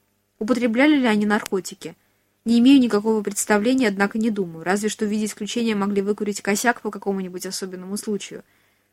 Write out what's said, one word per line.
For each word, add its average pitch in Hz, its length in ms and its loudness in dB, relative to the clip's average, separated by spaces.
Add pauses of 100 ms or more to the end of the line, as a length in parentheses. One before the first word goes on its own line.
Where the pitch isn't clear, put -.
(400)
Употребляли 240 560 2
ли 254 120 2
они 208 180 2
наркотики? 196 680 -4 (500)
Не 233 140 4
имею 269 200 8
никакого 214 440 2
представления, 214 640 2
однако 202 320 0
не 226 100 0
думаю. 170 340 -4
Разве 202 240 0
что 214 180 -4
в 208 40 -4
виде 214 160 -2
исключения 220 500 -4
могли 202 260 0
выкурить 208 400 -4
косяк 208 400 -2
по 214 100 -6
какому-нибудь 190 540 -8
особенному 185 520 -10
случаю. - 460 -8 (500)